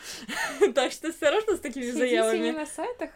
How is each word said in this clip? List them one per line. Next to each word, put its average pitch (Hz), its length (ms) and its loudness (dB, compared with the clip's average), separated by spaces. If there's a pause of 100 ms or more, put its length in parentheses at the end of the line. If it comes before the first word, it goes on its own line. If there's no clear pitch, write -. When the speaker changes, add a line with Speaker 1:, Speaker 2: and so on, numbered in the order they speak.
(280)
Speaker 1:
<laughs> - 480 0
Так - 160 2
што - 160 -8
асцярожна 359 480 2
з - 80 -6
такімі 254 240 -4
Speaker 2:
Сядзіце 240 160 -2
Speaker 1:
заявамі. 226 360 4
Speaker 2:
не 233 120 0
на 302 160 -4
сайтах, 339 480 -6